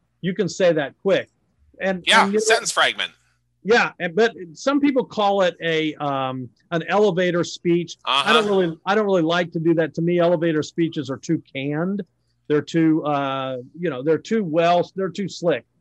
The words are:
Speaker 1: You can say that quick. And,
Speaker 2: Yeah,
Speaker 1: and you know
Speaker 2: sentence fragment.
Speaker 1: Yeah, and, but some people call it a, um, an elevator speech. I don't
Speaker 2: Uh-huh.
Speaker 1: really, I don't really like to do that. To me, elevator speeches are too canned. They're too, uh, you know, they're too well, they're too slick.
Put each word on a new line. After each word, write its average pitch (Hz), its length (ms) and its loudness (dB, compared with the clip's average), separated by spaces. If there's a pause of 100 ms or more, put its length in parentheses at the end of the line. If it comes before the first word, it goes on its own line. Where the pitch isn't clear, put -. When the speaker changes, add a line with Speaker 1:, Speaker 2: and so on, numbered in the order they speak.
(220)
Speaker 1:
You 185 120 -4
can 190 140 -2
say 180 240 2
that 143 300 -2
quick. 160 260 0 (520)
And, 175 260 -2
Speaker 2:
Yeah, 214 180 6
Speaker 1:
and - 80 -2
you 214 60 0
know 214 60 -2
Speaker 2:
sentence 220 280 0
fragment. 104 400 0 (520)
Speaker 1:
Yeah, 196 360 2
and, 175 140 -6
but 226 180 2 (200)
some 277 280 0
people 262 240 2
call 202 380 0
it 175 200 0
a, 156 340 -2
um, 131 520 -4 (220)
an 165 180 -2
elevator 180 560 2
speech. 170 600 -2
I 135 280 2
don't 214 120 4
Speaker 2:
Uh-huh. 208 60 0
Speaker 1:
really, 180 360 0
I 190 80 2
don't 214 100 2
really 190 180 2 (140)
like 175 160 -2
to 170 80 -4
do 165 140 2
that. 160 200 0
To 165 80 -4
me, 175 160 2
elevator 170 440 2
speeches 151 480 -4
are 85 80 -6
too - 240 -2 (100)
canned. 156 500 -4 (460)
They're 147 140 2
too, 160 420 2
uh, 135 540 -4 (200)
you 170 120 -4
know, 131 120 -8
they're 151 300 0
too 220 100 0
well, 170 540 0
they're 190 140 -4 (100)
too 185 80 -4
slick. 160 360 -4 (160)